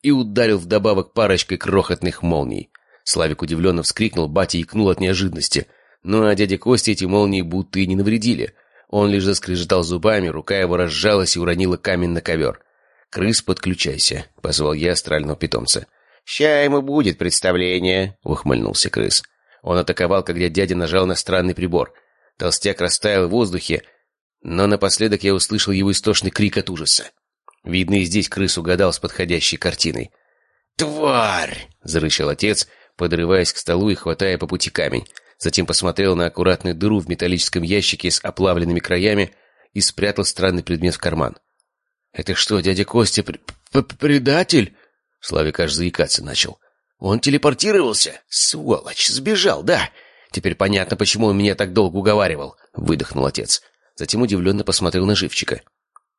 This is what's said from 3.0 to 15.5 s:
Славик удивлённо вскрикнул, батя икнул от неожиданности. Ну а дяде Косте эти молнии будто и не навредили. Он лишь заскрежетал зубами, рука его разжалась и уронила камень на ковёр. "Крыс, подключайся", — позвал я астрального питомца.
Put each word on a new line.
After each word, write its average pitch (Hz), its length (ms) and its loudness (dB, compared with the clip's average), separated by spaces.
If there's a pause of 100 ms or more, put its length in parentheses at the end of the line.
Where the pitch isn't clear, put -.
Славик 80 380 -2
удивлённо 85 420 0
вскрикнул, 92 460 -2
батя 85 320 0
икнул 98 280 0
от - 100 0
неожиданности. 92 680 -2 (360)
Ну 107 220 4
а 104 100 4
дяде 95 220 2
Косте 110 360 2
эти 95 120 -2
молнии 98 360 2
будто 90 380 -4
и 95 80 2
не 92 80 0
навредили. 107 580 0 (360)
Он 104 200 2
лишь 101 140 2
заскрежетал 90 600 0
зубами, 90 440 0
рука 80 300 -4
его 90 200 2
разжалась 90 580 2
и 87 40 -2
уронила 87 360 0
камень 87 340 0
на 85 120 -2
ковёр. 78 400 -2 (480)
"Крыс, 101 320 0
подключайся", — - 840 -2 (160)
позвал 76 320 0
я 82 200 0
астрального 76 420 -2
питомца. - 520 -2 (360)